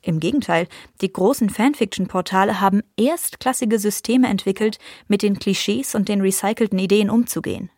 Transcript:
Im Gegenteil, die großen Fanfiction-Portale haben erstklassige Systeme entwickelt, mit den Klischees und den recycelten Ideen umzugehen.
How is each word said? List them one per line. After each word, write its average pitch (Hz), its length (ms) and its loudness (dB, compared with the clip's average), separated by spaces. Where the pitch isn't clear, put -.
Im 160 180 -2
Gegenteil, 175 480 0
die 190 100 0
großen 208 380 2
Fanfiction-Portale 196 1120 0
haben 196 220 2
erstklassige 247 800 -2
Systeme 226 500 0
entwickelt, 208 500 -2
mit 202 160 2
den 202 160 2
Klischees 208 560 -2
und 202 140 0
den 208 120 0
recycelten 196 580 0
Ideen 196 300 2
umzugehen. 196 680 -2